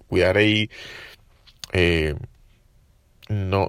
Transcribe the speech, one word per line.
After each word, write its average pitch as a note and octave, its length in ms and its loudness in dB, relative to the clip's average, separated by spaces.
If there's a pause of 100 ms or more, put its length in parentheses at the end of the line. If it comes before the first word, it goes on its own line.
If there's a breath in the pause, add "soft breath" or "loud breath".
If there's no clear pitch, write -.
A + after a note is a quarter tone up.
cuidar F#2 300 2
ahí, G#2+ 320 2 (1040 loud breath)
eh, E2 400 2 (1120)
no, G2 420 -2